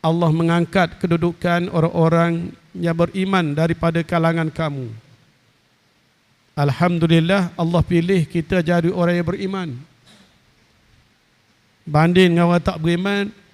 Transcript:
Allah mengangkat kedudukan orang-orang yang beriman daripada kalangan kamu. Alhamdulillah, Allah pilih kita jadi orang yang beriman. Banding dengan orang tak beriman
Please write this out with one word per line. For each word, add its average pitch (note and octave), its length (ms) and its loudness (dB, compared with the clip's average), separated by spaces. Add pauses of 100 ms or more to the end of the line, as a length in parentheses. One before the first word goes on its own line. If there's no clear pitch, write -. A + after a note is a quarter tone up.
Allah E3 300 2
mengangkat E3 640 0
kedudukan F3 720 -2
orang-orang E3+ 800 0 (240)
yang E3+ 220 -2
beriman F3 580 0
daripada E3 480 0
kalangan E3 480 0
kamu. C#3 400 -6 (1600)
Alhamdulillah, E3 1040 2
Allah E3+ 240 0
pilih F3 480 0
kita E3+ 320 -2
jadi E3+ 320 0
orang F3 240 0
yang E3+ 80 -2
beriman. F#3+ 440 -6 (2000)
Banding E3+ 560 4
dengan E3+ 160 4
orang F3 80 2
tak F3 160 -4
beriman F#3+ 560 -2 (200)